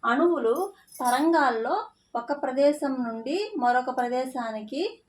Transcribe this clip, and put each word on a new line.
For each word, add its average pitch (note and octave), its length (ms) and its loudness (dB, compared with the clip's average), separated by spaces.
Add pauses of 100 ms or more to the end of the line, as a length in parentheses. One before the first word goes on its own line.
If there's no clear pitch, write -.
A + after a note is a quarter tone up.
అణువులు D4 680 2 (260)
తరంగాల్లో C#4 840 2 (300)
ఒక C#4+ 280 -4
ప్రదేశం C#4 600 2
నుండి A#3+ 540 -4
మరొక B3+ 400 2
ప్రదేశానికి B3+ 1120 -4